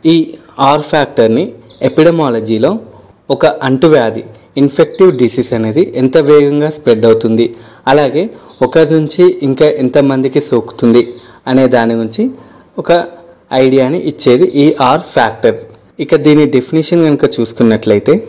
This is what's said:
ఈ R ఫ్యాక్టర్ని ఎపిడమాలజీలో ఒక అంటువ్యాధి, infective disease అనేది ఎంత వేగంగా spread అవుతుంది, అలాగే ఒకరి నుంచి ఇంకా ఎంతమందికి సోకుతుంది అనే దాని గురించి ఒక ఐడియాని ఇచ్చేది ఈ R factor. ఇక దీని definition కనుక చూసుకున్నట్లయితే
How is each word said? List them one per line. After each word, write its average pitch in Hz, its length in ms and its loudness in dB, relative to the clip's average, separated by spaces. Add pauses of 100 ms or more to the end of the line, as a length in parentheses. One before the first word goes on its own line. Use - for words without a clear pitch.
(120)
ఈ - 20 4 (540)
R 151 240 0
ఫ్యాక్టర్ని 131 520 0 (440)
ఎపిడమాలజీలో 131 840 0 (640)
ఒక - 120 0 (220)
అంటువ్యాధి, 131 560 0 (380)
infective 160 480 2 (100)
disease 120 380 -2
అనేది 110 260 -2 (180)
ఎంత 131 160 2 (120)
వేగంగా 147 480 2
spread 113 320 0
అవుతుంది, 113 360 0 (460)
అలాగే 143 320 0 (440)
ఒకరి 156 280 2
నుంచి 156 280 0 (260)
ఇంకా 143 180 0 (160)
ఎంతమందికి 135 680 0
సోకుతుంది 120 540 0 (480)
అనే 131 140 2 (100)
దాని 117 240 0
గురించి 113 260 -4 (580)
ఒక - 80 -2 (720)
ఐడియాని 131 380 0 (120)
ఇచ్చేది 135 340 2 (160)
ఈ 147 40 4 (220)
R 160 240 0
factor. 110 460 -2 (460)
ఇక 165 100 0 (100)
దీని 151 220 4 (100)
definition 160 520 0
కనుక 147 160 0 (120)
చూసుకున్నట్లయితే 110 760 0 (140)